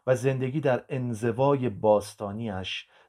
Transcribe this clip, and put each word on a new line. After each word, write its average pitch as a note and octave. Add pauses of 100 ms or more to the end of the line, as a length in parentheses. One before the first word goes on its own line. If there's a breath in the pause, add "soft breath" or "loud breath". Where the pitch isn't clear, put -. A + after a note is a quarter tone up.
و B2+
زندگی C3
در C3
انزوای B2
باستانیش G#2 (200 soft breath)